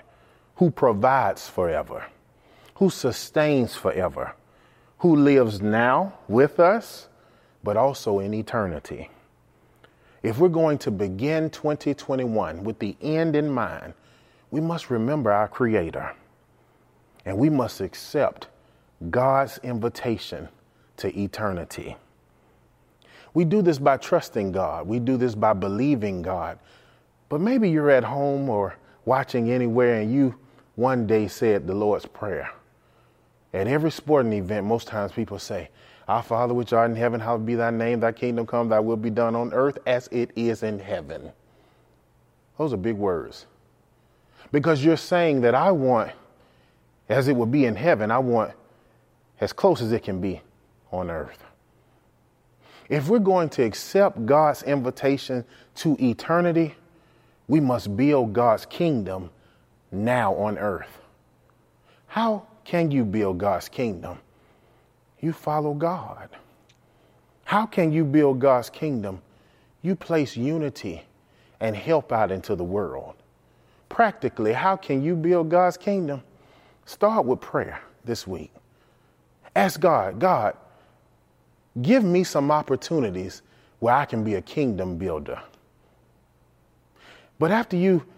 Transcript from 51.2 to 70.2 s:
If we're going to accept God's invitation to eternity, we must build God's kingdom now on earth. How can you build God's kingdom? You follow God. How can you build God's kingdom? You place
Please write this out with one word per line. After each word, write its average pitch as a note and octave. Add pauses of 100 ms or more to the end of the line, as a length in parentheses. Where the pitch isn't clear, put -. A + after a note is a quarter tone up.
If C#3+
we're A3+
going F#3
to C#3
accept A#2+
God's D3
invitation C3+ (300)
to D3+
eternity, E3 (720)
we D3+
must A#2+
build B2+
God's A2+
kingdom G2 (600)
now G#2+
on G#2
earth. G2 (1080)
How A3 (200)
can E3+
you C3+
build G2
God's F#2+
kingdom? F2+ (1000)
You D#3+
follow D3+
God. D#3+ (1160)
How G#3
can F3
you D#3+
build C#3
God's B2
kingdom? G#2 (600)
You F3+
place D#3+